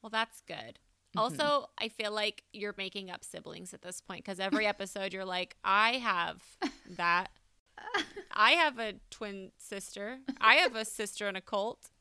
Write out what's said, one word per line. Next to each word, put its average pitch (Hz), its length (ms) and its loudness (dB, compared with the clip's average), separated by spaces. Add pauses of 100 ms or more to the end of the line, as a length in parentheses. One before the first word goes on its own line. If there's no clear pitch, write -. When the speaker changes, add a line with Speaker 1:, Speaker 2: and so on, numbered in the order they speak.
Speaker 1:
Well, 220 100 -14
that's 220 300 -2
good. - 380 -12 (360)
Speaker 2:
Mm-hmm. 208 40 0
Speaker 1:
Also, 254 580 2
I 220 120 -4
feel 214 220 -6
like 214 320 -2 (100)
you're 208 240 -6
making 190 340 -8
up - 120 -12
siblings 165 500 -14
at - 80 -18
this 180 200 -12
point, - 220 -14
'cause 190 160 -8
every 196 280 0
Speaker 2:
<laughs> - 0 -
Speaker 1:
episode 196 460 -4
you're 190 120 -6
like, 180 380 -4
"I 214 300 6
have 180 480 -2 (500)
that. 175 400 2 (460)
Speaker 2:
<laughs> - 540 -6
Speaker 1:
I 220 200 6
have 302 280 4
a 214 140 -4 (160)
twin 196 480 -10
sister. 202 640 -10 (200)
I 226 160 10
have 311 200 6
a 220 100 -2
sister - 420 -4
in 196 80 -4
a 190 60 -6
cult. - 480 -4 (120)